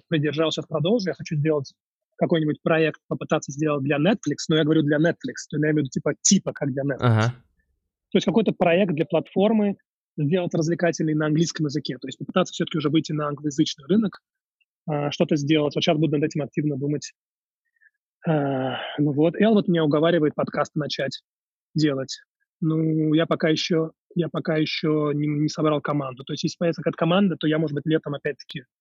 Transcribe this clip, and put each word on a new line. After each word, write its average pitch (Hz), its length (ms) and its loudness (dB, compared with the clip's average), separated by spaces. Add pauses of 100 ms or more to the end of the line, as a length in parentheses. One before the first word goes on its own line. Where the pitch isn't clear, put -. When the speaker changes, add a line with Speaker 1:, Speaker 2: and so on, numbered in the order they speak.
Speaker 1:
придержался 151 540 0
в 139 60 -10
продолжении. 175 440 0
Я 135 40 -4
хочу - 200 -8
сделать 147 380 0 (440)
какой-нибудь 160 460 0
проект, 160 440 2
попытаться 151 440 -4
сделать 147 320 -2
для 143 140 0
Netflix, 147 520 0
но 160 60 4
я 156 80 4
говорю 156 200 4
для 147 140 2
Netflix, 151 520 -2
то 151 80 -6
я 147 60 0
имею 151 120 2
в - 40 2
виду, 139 100 0
типа, - 320 -2
типа - 320 2
как 143 180 -4
для 135 120 -4
Netflix. 139 180 -2
Speaker 2:
Ага. 117 320 4 (760)
Speaker 1:
То - 60 4
есть 175 80 0
какой-то 208 280 2
проект 175 400 2
для 156 120 0
платформы 202 720 0 (420)
сделать 170 360 0
развлекательный 165 600 0
на 151 120 0
английском 151 400 0
языке, 139 320 -4
то - 100 -14
есть 131 100 -12
попытаться - 360 -2
все-таки 170 240 -4
уже 147 120 0
выйти 156 220 0
на 151 160 -4
англоязычный 147 600 -4
рынок, 208 320 0 (680)
а, 147 240 -2
что-то 165 240 0
сделать. 147 400 0
Вот 151 80 -2
щас 170 140 2
буду 151 180 2
над 143 80 0
этим 151 180 -2
активно 143 360 -4
думать. 143 340 -6 (1120)
А, 139 520 -2 (200)
ну 147 140 2
вот, 156 240 2
Эл 220 180 4
вот 202 140 2
меня 170 160 2
уговаривает 151 520 2
подкасты 147 440 -4
начать 143 420 -6 (540)
делать. 139 460 -2 (400)
Ну, 156 520 0
я 160 120 4
пока 160 240 0
еще, 160 420 0 (240)
я 160 140 0
пока 160 260 -4
еще 151 560 0
не, 147 160 -2
не 151 220 0
собрал 151 320 0
команду. 135 420 -4
То - 100 -12
есть, 143 120 -8
если 160 120 -4
появится 170 240 -2
какая-то 160 160 -4
команда, 175 380 2
то 160 120 -2
я, 156 120 2
может 151 160 -2
быть, - 100 -6
летом 156 300 0
опять-таки 143 480 -10 (180)